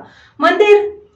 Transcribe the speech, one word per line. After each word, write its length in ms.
મંદિર 380